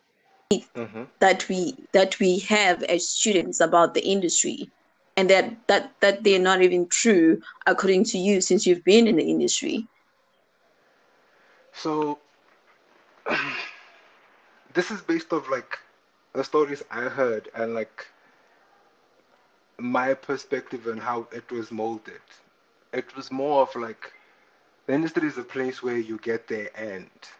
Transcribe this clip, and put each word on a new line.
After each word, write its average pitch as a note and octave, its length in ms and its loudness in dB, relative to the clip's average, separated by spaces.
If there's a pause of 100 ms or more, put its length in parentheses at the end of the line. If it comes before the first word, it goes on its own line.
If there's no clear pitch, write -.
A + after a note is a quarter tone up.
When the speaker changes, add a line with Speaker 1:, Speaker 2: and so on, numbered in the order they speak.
(500)
Speaker 1:
it, F#3+ 140 0 (120)
Speaker 2:
Mm-hmm. A2+ 280 -12 (160)
Speaker 1:
that F#3+ 280 2
we, F#3 280 -4 (160)
that F#3+ 280 4
we F#3 200 4
have G3 440 2
as F3 240 -2
students - 520 -2
about E3 340 4
the - 100 0
industry, - 680 -2 (460)
and F#3+ 140 2
that, - 380 2
that, G3+ 320 0
that G3+ 240 2
they're G3 160 6
not F#3 220 4
even F3+ 260 4
true E3 520 4 (260)
according F#3 380 2
to - 140 -2
you, F#3+ 220 2
since - 260 2
you've F3 180 2
been A3+ 220 8
in F3 100 2
the D3+ 140 0
industry? - 580 -2 (1800)
Speaker 2:
So, D3+ 460 -4 (1080)
<clears throat> - 1500 -12
this F3 160 -2
is G3+ 120 -10
based E3 300 -4
off, C#3 180 -4
like, B2 280 -6 (540)
the C3 120 -4
stories C#3+ 460 -2
I A2 120 -8
heard B2 520 -2
and, A#2 200 -6
like, - 320 -10 (1700)
my B2+ 360 -2
perspective C3 720 -8
and A2 140 -8
how A#2 320 -8
it A#2 180 -16
was A2+ 200 -10
molded. A2 500 -10 (720)
It - 240 -10
was C3+ 140 -16
more C#3 320 0
of, B2+ 120 -2
like, A2+ 380 -12 (720)
the C3+ 80 -2
industry D#3+ 340 -2
is C#3 100 -8
a B2 60 -8
place C3 380 -8
where B2 160 -4
you A2 200 -8
get A2+ 300 -6
there G#2+ 280 -8
and G2 340 -12 (300)